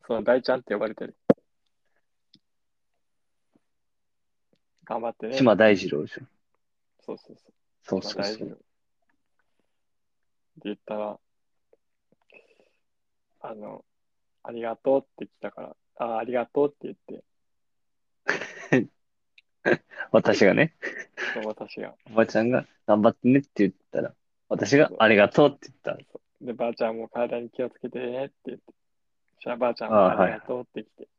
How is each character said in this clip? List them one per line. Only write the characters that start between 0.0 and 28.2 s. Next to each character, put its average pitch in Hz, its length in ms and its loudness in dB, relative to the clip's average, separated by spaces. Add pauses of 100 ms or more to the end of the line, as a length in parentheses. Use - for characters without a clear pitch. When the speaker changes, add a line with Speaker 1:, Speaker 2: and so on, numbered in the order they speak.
Speaker 1:
そ 117 100 -4
う、 107 60 -6
大 123 180 2
ち - 80 -6
ゃ 127 60 2
ん 127 60 -6
っ - 20 -20
て - 100 -6
呼 107 60 -4
ば 110 80 -4
れ 107 80 -10
て 92 100 -12
る。 - 120 -18 (3750)
「頑 113 160 -8
張 117 80 -6
っ - 60 -12
て - 120 -12
ね」。 123 80 -8
Speaker 2:
島 123 220 4
大 107 180 6
二 92 140 -6
郎 73 140 -4
で 113 40 -8
し - 100 -16
ょ？ - 40 -14 (840)
Speaker 1:
そ - 80 -12
う - 40 -14
そ - 160 -20
う - 20 -20
そ - 140 -20
う。 - 40 -20 (300)
Speaker 2:
そ 98 140 -4
う 95 40 -4
そ 101 80 -12
う - 40 -12
そ - 80 -10
う。 - 20 -4
Speaker 1:
島 - 0 -
大 107 120 -6 (100)
二 - 60 -12
郎。 - 60 -20 (2000)
で、 - 60 -20
言 104 100 -8
っ - 120 -10
た 107 100 -10
ら、 107 240 -8 (2250)
あ 117 120 -16
の、 104 320 -18 (580)
「あ - 80 -16
り 117 100 -12
が 113 140 -6
と 135 240 2
う」 - 60 -2
っ - 0 - (120)
て - 100 -14
来 - 20 -20 (100)
た 104 120 -12
か - 100 -18
ら、 - 140 -16 (220)
「あ 117 180 -4
ー、 - 20 -2
あ 113 60 -4
り 120 100 -8
が 120 140 -2
と 143 180 0
う」 143 40 -2
っ - 20 -8
て - 120 -20
言 220 100 -12
っ - 20 -16 (100)
て。 - 180 -18 (1000)
Speaker 2:
<laughs> - 640 -2 (1200)
私 - 340 4
が 92 80 6
ね。 - 220 2 (580)
Speaker 1:
そ 113 80 -8
う、 107 60 -8
私 107 320 -12
が。 101 160 -14 (140)
Speaker 2:
お 113 60 -18
ば 110 100 4
ち 110 120 -2
ゃ 110 40 4
ん 117 80 0
が 127 160 0 (220)
「頑 107 140 4
張 113 100 6
っ - 40 -8
て - 120 -2
ね」 135 120 6
っ - 40 2
て - 140 -18
言 98 120 4
っ - 40 -6 (180)
た - 100 -2
ら、 - 140 -8 (340)
私 104 280 2
が「 147 120 6
Speaker 1:
そ - 60 -14
う。 - 40 -14
Speaker 2:
あ 110 80 6
り 110 80 6
が 101 140 6
と 151 160 6
う」 139 80 6
っ - 60 -20
て - 100 -20
言 - 20 -20 (240)
っ - 20 -18
た。 - 140 -20
Speaker 1:
そ - 100 -20 (200)
う。 - 40 -18
で、 123 80 -10
ば 117 160 -4
あ 117 40 -8
ち 120 100 -6
ゃ 113 80 -2
ん 113 60 -8
も 113 100 -12
体 120 320 -4
に 117 100 -12
気 - 140 -10
を 120 60 -6
つ - 100 -20
け 123 100 -10
て 123 100 -10
ね 127 260 -6